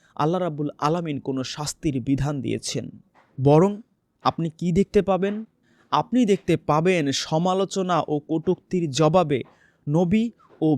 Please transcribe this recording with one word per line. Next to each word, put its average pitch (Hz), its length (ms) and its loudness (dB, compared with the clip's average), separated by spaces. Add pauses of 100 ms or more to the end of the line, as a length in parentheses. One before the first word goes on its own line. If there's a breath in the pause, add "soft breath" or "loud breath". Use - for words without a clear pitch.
(160)
আল্লাহ 165 260 0
রাব্বুল 151 360 -4
আলামিন 156 420 -2
কোনো 131 240 -6
শাস্তির 143 580 -6
বিধান 139 400 -2
দিয়েছেন। 113 480 -6 (540)
বরং 175 380 6 (420)
আপনি 160 260 0
কি 170 220 -4
দেখতে 196 300 2
পাবেন? 196 440 -4 (460 soft breath)
আপনি 226 340 2
দেখতে 185 320 2
পাবেন 160 540 0
সমালোচনা 185 960 -2
ও 151 120 -2 (100)
কটূক্তির 170 640 -2
জবাবে 151 500 2 (480 soft breath)
নবী 185 400 2 (320)
ও 156 160 2